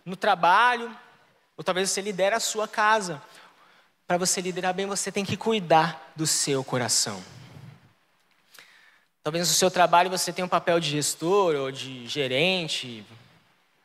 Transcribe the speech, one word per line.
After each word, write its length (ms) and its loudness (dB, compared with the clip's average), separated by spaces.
no 120 -12
trabalho, 800 2
ou 80 -14
talvez 280 -2
você 100 -4
lidere 320 0
a 60 0
sua 280 -4
casa. 540 0
Pra 100 2
você 240 -2
liderar 320 -2
bem, 140 -4
você 240 -6
tem 120 -4
que 140 -4
cuidar 800 2
do 100 -4
seu 380 0
coração. 600 -2
Talvez 240 -2
no 80 2
seu 160 4
trabalho 360 6
você 240 -4
tenha 140 -4
um 20 -4
papel 320 2
de 80 -2
gestor 680 0
ou 160 -4
de 360 -12
gerente, 960 -2